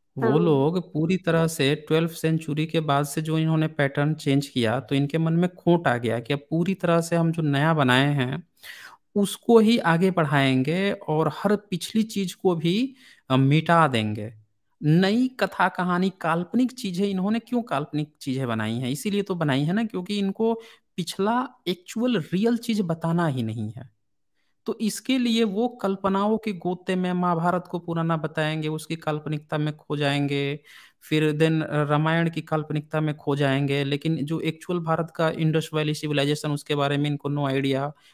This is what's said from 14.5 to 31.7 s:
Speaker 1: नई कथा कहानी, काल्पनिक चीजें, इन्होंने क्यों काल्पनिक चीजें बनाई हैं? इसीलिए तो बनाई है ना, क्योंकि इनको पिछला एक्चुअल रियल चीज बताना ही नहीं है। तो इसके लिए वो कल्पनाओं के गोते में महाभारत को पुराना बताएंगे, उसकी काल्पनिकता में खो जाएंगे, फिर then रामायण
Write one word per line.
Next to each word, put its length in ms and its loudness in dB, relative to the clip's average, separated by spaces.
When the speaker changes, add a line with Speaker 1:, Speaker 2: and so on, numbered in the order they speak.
Speaker 1:
नई 440 4
कथा 420 0
कहानी, 400 0
काल्पनिक 500 0
चीजें, 360 -4
इन्होंने 320 -2
क्यों 220 -4
काल्पनिक 600 -4
चीजें 260 -4
बनाई 260 -2
हैं? 160 -4
इसीलिए 320 -2
तो 140 -4
बनाई 260 0
है 120 0
ना, 100 0
क्योंकि 360 -4
इनको 340 0
पिछला 540 -2
एक्चुअल 500 -2
रियल 400 0
चीज 240 -2
बताना 460 0
ही 160 -2
नहीं 280 -4
है। 180 -16
तो 160 -4
इसके 360 -2
लिए 260 2
वो 240 0
कल्पनाओं 720 -2
के 160 -4
गोते 420 -4
में 180 -2
महाभारत 540 0
को 120 -6
पुराना 380 -2
बताएंगे, 500 -4
उसकी 280 -6
काल्पनिकता 600 -6
में 200 -2
खो 200 -8
जाएंगे, 600 0
फिर 220 2
then 380 2
रामायण 600 2